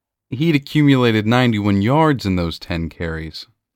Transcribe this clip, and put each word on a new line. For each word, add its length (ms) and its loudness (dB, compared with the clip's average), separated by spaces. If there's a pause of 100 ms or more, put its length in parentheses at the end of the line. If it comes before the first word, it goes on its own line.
(300)
He'd 260 0
accumulated 720 2
ninety-one 560 2
yards 420 0
in 120 0
those 240 -4
ten 300 -6
carries. 580 -10 (280)